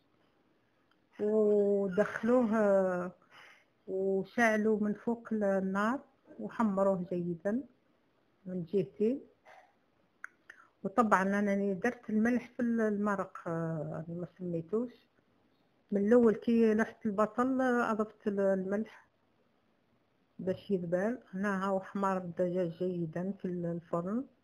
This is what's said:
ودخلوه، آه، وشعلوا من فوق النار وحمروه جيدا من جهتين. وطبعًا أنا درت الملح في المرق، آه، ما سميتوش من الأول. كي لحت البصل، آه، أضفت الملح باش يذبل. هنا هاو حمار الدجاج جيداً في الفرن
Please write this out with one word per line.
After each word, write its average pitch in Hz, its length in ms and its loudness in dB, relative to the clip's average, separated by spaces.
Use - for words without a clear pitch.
ودخلوه، 208 1400 2
آه، 185 540 2
وشعلوا 202 920 0
من 208 140 0
فوق 233 380 -6
النار 202 680 0
وحمروه 196 680 0
جيدا 175 520 -4
من 185 180 -8
جهتين. 202 580 -2
وطبعًا 202 380 6
أنا 202 520 2
درت 214 360 -4
الملح 226 480 2
في - 40 -4
المرق، 208 760 0
آه، 165 600 -4
ما 170 200 -8
سميتوش 180 560 -4
من 202 160 0
الأول. 233 280 6
كي 226 380 4
لحت - 320 -2
البصل، 226 560 0
آه، 240 300 0
أضفت 214 360 -4
الملح 196 800 -2
باش 185 320 -6
يذبل. 185 480 -2
هنا 190 320 -2
هاو 190 140 0
حمار 190 380 -2
الدجاج 180 520 -2
جيداً 175 600 -4
في 196 140 -12
الفرن 175 800 -4